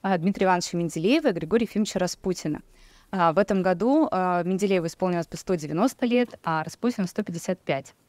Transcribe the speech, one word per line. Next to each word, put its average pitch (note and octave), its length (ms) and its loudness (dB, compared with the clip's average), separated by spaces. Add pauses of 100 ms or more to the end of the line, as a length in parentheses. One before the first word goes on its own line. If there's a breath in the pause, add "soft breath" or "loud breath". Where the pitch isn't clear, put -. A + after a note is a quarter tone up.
а, F#3+ 160 0
Дмитрия F#3+ 280 0
Ивановича F3+ 320 0
Менделеева F#3+ 500 0
и G#3 40 2
Григория E3+ 320 0
Ефимовича G3+ 340 -2
Распутина. F3 640 -4 (500 soft breath)
А, E3+ 220 2
в D#3 60 4
этом G3 240 2
году, A3 480 2
а, F3+ 320 0
Менделееву F#3+ 440 0
исполнилось F3 420 -2
бы - 80 -14
сто - 180 -2
девяносто E3+ 520 -2
лет, A#3+ 360 0
а D#3+ 220 -2
Распутину G#3 420 -4
сто - 160 -6
пятьдесят F3+ 380 -6
пять. - 340 -4 (140)